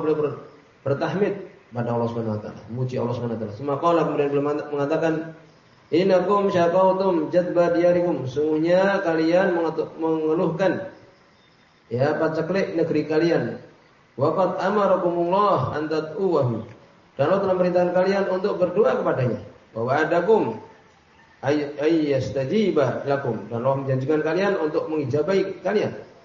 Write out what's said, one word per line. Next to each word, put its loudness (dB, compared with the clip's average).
beliau 0
ber-, -4
bertahmid -2
pada -4
Allah 0
Subhanahu -4
wa -8
taala, -14
memuji -6
Allah -2
Subhanahu -6
wa -8
taala. -12
Suma -4
qala, 2
kemudian 0
beliau 0
mengata-, -4
mengatakan, 0
"Innakum 2
syaqautum 2
jadba 2
diyarikum," 2
sungguhnya 2
kalian 2
mengetu-, -2
mengeluhkan 0
ya 0
paceklik -2
negeri 0
kalian. 0
"Wa 0
qad 0
amarakumullah 2
an -2
tad'uwahu," 0
dan 0
Allah 4
telah 2
memerintahkan 2
kalian 2
untuk -2
berdoa 2
kepadanya. -2
"Wa -4
wa'adakum," 2
ay-, 0
ay 2
yastajiba 0
lakum. -2
Dan -4
Allah 0
menjanjikan 0
kalian 0
untuk -2
mengijabahi -2
kalian. -2